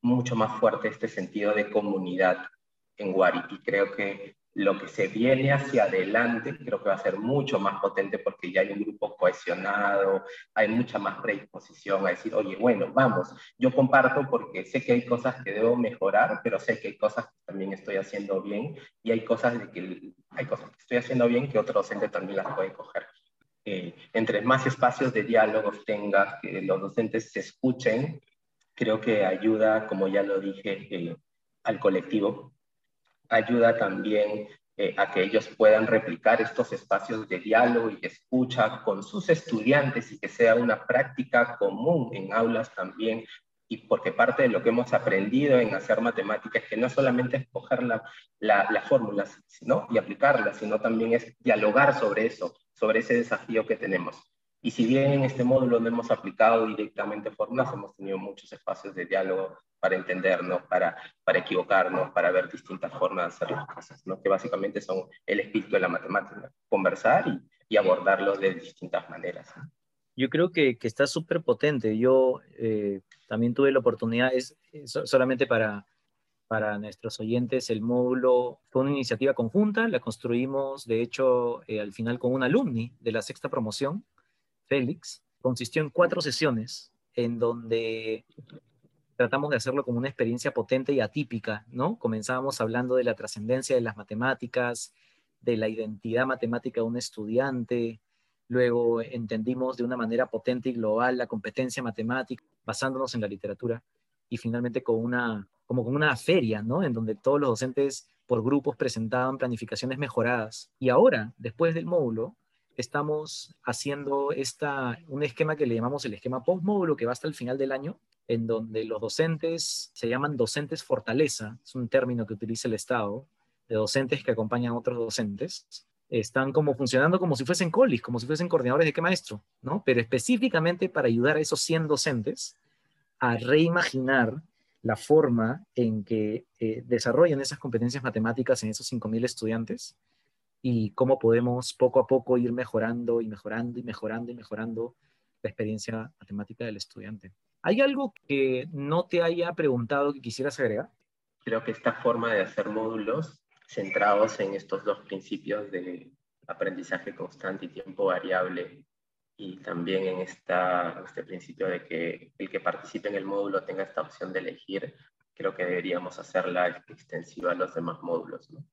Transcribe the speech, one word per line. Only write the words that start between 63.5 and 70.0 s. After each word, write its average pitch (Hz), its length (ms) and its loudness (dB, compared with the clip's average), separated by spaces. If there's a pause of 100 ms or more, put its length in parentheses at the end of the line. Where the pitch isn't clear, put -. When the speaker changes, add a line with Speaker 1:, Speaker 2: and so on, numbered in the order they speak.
Speaker 1:
las 147 80 -8
cosas, - 400 -18
¿no? 95 160 -6
Que 98 80 0
básicamente 98 500 0
son 95 260 -6 (200)
el 101 140 0
espíritu - 320 -2
de 101 80 4
la 90 80 2
matemática, - 640 -4 (180)
conversar 104 580 4
y, 98 140 -4 (280)
y 110 80 4
abordarlo 98 600 4
de 95 160 2
distintas 90 560 -8
maneras, 87 480 -10
¿no? - 140 -16 (440)